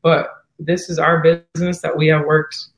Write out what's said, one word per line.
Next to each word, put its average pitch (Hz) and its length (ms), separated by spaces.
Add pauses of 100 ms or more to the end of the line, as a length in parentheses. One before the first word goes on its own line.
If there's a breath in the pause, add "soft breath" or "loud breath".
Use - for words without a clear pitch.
But 156 280 (280)
this 175 300
is 160 100
our 160 240
business 170 600
that 151 140
we 156 120
have 151 160
worked 151 320 (200)